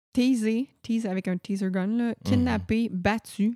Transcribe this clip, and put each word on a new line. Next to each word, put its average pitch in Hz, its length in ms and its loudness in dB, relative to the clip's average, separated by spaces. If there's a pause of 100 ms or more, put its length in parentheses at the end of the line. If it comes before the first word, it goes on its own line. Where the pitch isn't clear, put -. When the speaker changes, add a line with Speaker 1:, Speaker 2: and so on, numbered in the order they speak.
(120)
Speaker 1:
tasé, 247 560 2 (140)
tease 226 240 -2
avec 190 220 -2
un 185 80 0
taser 196 340 -4
gun, 185 180 -2
là, 233 200 0
Speaker 2:
Mhm. 226 60 -4 (100)
Speaker 1:
kidnappé, 226 680 2
battu. 202 640 0